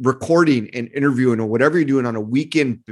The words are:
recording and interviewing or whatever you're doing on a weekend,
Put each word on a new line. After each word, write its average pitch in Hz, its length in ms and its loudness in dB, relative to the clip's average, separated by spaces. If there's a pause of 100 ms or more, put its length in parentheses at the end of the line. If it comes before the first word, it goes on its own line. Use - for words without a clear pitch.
recording 131 680 2
and 120 200 -8
interviewing 127 460 0
or 113 60 -2
whatever 127 320 2
you're 160 80 2
doing 135 200 0
on 117 100 -4
a 110 60 -6
weekend, 135 720 -2